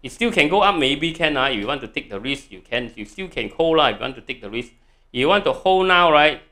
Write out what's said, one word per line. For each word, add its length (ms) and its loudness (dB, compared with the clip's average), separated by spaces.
It 100 -12
still 200 -2
can 160 2
go 120 2
up, 160 2
maybe 360 -2
can, 240 -2
ah. 120 2
If 120 -4
you 60 -6
want 140 -4
to 80 -14
take 200 -10
the 120 -10
risk, 320 -8
you 80 -20
can. 360 -6
You 80 -12
still 240 -12
can 240 -8
hold 240 0
lah, 120 4
if 80 -2
you 80 -10
want 120 -10
to 80 -20
take 160 -14
the 80 -14
risk. 240 -8
If 80 -4
you 80 2
want 160 2
to 80 2
hold 360 0
now, 240 6
right? 280 4